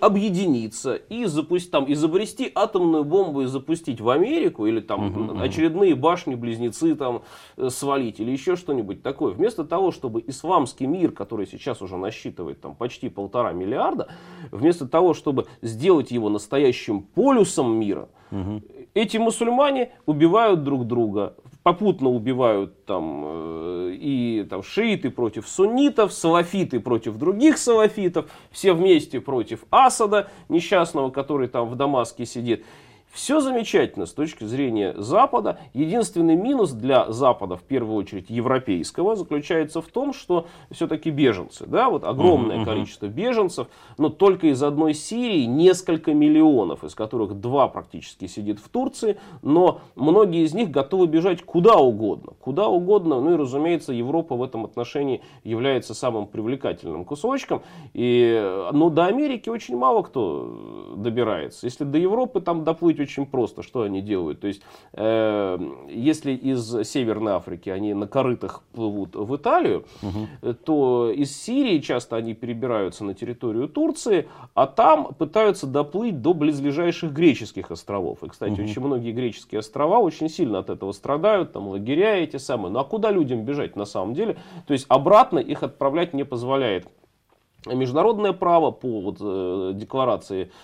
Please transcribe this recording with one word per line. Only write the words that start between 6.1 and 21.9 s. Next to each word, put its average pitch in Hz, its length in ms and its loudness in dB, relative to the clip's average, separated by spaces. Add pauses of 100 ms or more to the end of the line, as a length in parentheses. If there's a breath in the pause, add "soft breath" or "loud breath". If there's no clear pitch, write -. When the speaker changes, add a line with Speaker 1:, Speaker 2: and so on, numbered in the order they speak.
Speaker 1:
там, 123 280 -4 (340 loud breath)
э, 127 120 -2
свалить, 135 520 -2
или 113 100 -4
ещё 135 240 -2
что-нибудь 120 480 -4
такое, 135 300 -2
вместо 165 320 -2
того, 175 260 0
чтобы 117 380 -6
исламский 143 580 -2
мир, 165 240 0
который 101 380 -8
сейчас - 340 -10
уже 92 140 -10
насчитывает 92 640 -8
там 71 160 -16
почти 123 320 -8
полтора 101 440 -4
миллиарда, 135 540 -2 (460 loud breath)
вместо 151 340 2
того, 165 280 4
чтобы 131 320 -2 (160 soft breath)
сделать 123 500 2
его 117 160 0
настоящим 120 720 0
полюсом 180 760 2
мира, 101 320 -2 (240 soft breath)
Speaker 2:
Мгм. 101 300 -6 (320)
Speaker 1:
эти 220 240 0
мусульмане 240 720 0 (160 soft breath)
убивают 165 560 2
друг 135 240 -2
друга, 107 480 -2 (300)
попутно 175 460 2